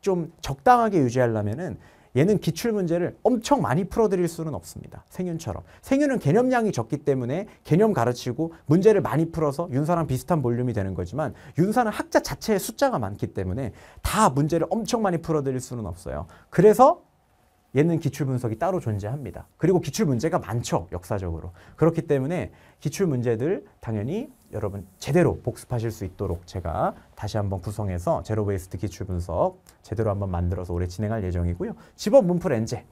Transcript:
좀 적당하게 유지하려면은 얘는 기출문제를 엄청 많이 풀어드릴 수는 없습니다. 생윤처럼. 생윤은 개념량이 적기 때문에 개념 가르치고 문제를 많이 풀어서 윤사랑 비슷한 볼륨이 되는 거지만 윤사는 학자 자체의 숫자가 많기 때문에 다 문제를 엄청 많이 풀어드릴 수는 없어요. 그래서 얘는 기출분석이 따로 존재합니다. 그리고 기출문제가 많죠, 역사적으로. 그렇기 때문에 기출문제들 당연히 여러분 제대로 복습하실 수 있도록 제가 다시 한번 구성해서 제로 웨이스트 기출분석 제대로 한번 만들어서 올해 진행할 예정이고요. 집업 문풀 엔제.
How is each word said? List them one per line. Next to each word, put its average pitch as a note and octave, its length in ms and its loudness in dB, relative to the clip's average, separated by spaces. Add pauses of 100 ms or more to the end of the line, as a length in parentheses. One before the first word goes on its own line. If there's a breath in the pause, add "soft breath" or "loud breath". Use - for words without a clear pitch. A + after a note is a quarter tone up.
좀 F3 400 -2
적당하게 A3 580 4
유지하려면은 A#2+ 760 0 (380 soft breath)
얘는 F3 240 4
기출문제를 F3 840 -2
엄청 B3+ 380 2
많이 D3 240 2
풀어드릴 F#3+ 420 0
수는 D#3+ 260 -6
없습니다. - 560 -14
생윤처럼. E3 540 -6 (180 loud breath)
생윤은 C4+ 380 0
개념량이 A3+ 520 2
적기 B2+ 260 -4
때문에 C#3 500 -2 (160 loud breath)
개념 G3+ 300 4
가르치고 B2 600 -2 (120)
문제를 F#3+ 360 6
많이 C#3+ 300 0
풀어서 D#3+ 400 -2
윤사랑 D3+ 360 0
비슷한 C3 340 0
볼륨이 A#2+ 320 0
되는 F#2+ 200 -2
거지만 F2+ 400 -4 (240 loud breath)
윤사는 G#3+ 340 2
학자 D#4 300 0
자체의 - 380 -2
숫자가 A#3 400 0
많기 G#2 280 -4
때문에 G2+ 460 -4 (280 loud breath)
다 G#3 280 4
문제를 D#3 400 0
엄청 A3+ 320 -2
많이 F3+ 160 0
풀어드릴 C3+ 420 -2
수는 A#2+ 260 -8
없어요. D#2+ 420 -8 (220 loud breath)
그래서 G#3+ 520 6 (760)
얘는 D#3+ 240 4
기출분석이 B2+ 600 -2
따로 F3+ 200 0
존재합니다. G#2 680 -6 (100)
그리고 F3 240 4
기출문제가 D#3 560 0
많죠, A2 540 -4
역사적으로. F2 600 -6 (220 loud breath)
그렇기 E3 280 2
때문에 C#3+ 480 -2 (280 soft breath)
기출문제들 C#3 840 -2 (140 soft breath)
당연히 B2+ 500 -4 (220)
여러분 G2+ 340 -6 (140)
제대로 C#3 420 2
복습하실 A#2 480 -4
수 G#2 160 -8
있도록 F2+ 400 -6
제가 F#2 480 -4 (220 loud breath)
다시 G#2+ 220 -6
한번 G2 240 -2
구성해서 G2+ 640 -4
제로 G#2+ 200 -2
웨이스트 G2 340 -4
기출분석 F#2 840 -4 (180 soft breath)
제대로 A2 300 -2
한번 G2 180 -4
만들어서 F2+ 440 -4
올해 F2 140 -2
진행할 G#2+ 360 -4
예정이고요. F2+ 500 -4 (220 loud breath)
집업 G#3+ 300 6
문풀 F3 280 0
엔제. A2+ 380 -4